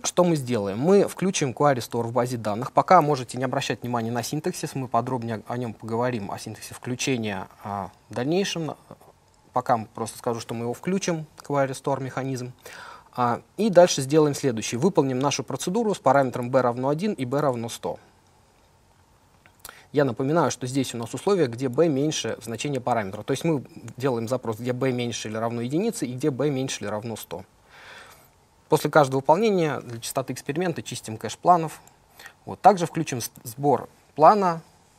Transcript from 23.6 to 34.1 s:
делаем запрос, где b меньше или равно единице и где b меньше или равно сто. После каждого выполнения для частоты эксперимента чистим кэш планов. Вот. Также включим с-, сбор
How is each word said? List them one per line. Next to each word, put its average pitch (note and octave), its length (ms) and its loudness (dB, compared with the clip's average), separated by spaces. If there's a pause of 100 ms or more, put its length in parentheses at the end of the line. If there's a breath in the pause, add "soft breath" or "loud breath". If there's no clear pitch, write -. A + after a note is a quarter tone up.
делаем A#2+ 320 -2
запрос, A2+ 300 -4
где B2 160 -4
b C3 180 0
меньше A#2+ 360 -4
или A2 100 -6
равно A#2 240 -2
единице D#3+ 420 -2
и B2+ 80 -6
где C3 180 0
b C3+ 200 0
меньше C3 300 -4
или G2+ 100 -6
равно G#2+ 260 -6
сто. F2 300 -12 (1200 loud breath)
После D#3 180 2
каждого C3+ 320 4
выполнения E3 600 2
для A#2 200 -12
частоты - 320 -4
эксперимента D3 500 -4
чистим A2 360 -10
кэш - 180 -8
планов. E3+ 460 4 (640 loud breath)
Вот. - 160 -12
Также F3 240 8
включим D3 340 -4
с-, - 100 -10 (120)
сбор C3 440 0 (280)